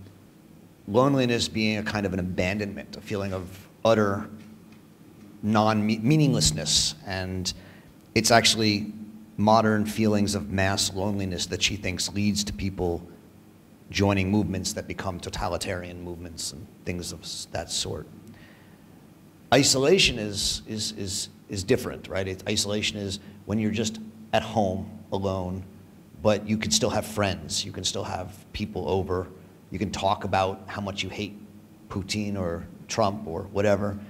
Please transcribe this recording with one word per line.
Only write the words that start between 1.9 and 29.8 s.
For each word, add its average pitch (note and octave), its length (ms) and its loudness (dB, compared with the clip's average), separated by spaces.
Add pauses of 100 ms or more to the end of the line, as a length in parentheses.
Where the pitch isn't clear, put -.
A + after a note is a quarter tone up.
of F2+ 80 -2
an F#2+ 60 0
abandonment, F#2 760 -2
a - 60 -14
feeling G2 320 -4
of F#2 340 -10 (160)
utter G#2+ 460 4 (1120)
non-meaninglessness, A2 1500 4 (100)
and F#2 480 -4 (640)
it's A2+ 160 4
actually A2 600 6 (460)
modern G#2+ 480 6
feelings G#2 480 2
of G2 160 -4
mass F#2+ 460 2
loneliness F#2+ 500 -2
that F2+ 160 -4
she - 140 2
thinks F2+ 380 -4
leads G#2 300 0
to G#2 80 -6
people F#2 540 -4 (840)
joining G2 400 4
movements F#2+ 420 0
that F2+ 140 -8
become F2+ 320 -6
totalitarian F2 840 -6
movements F2 500 -10
and E2 140 -14 (180)
things F2 280 -6
of E2 100 -12
s-, - 300 -12
that - 180 -8
sort. - 380 -6 (1500)
Isolation C3+ 640 6
is, G#2 500 -4
is, A2 260 -6
is, - 360 -6 (200)
is F#2+ 140 -6
different, D#2+ 440 0
right? F#2+ 200 -4
It, F#2 200 -8
isolation G#2 500 -2
is G2+ 220 -6 (260)
when A2 140 0
you're G#2+ 100 2
just G#2+ 300 -2 (340)
at A2 80 4
home F#2+ 480 0 (220)
alone, F#2+ 520 -2 (600)
but G#2+ 260 2
you G#2+ 80 2
can - 140 -2
still A2+ 180 2
have G#2 160 0
friends, F#2+ 580 -2
you G2+ 80 -12
can F#2+ 120 -8
still G2 200 -4
have F#2 300 -8 (180)
people F2+ 380 -4
over, F#2 380 0 (420)
you F#2+ 80 -6
can F2+ 140 -2